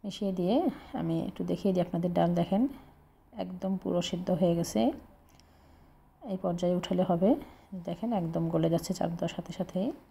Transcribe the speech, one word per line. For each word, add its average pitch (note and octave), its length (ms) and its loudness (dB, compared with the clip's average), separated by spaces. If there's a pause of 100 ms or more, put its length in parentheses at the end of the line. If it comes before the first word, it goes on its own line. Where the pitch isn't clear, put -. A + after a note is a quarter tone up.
মিশিয়ে G3 360 -4
দিয়ে F#3 160 2 (440)
আমি E3 160 0 (100)
একটু - 240 -8
দেখিয়ে F3 240 0
দিই F3+ 120 2
আপনাদের, F3 280 -2
ডাল E3+ 220 4
দেখেন F3+ 260 2 (720)
একদম F#3 440 -6
পুরো F3+ 240 0
সিদ্ধ F3 260 -4 (100)
হয়ে E3+ 180 4
গেছে। E3+ 260 0 (1400)
এই G#3 200 -6
পর্যায়ে F3 340 2
উঠালে F3+ 280 0
হবে, F3+ 260 4 (560)
দেখেন F3+ 280 -6
একদম E3 360 0
গলে E3 200 2
যাচ্ছে E3+ 240 2
চাপ E3+ 220 0
দেওয়ার F3 200 -2
সাথে E3+ 180 -10
সাথেই। F#3 340 -2 (240)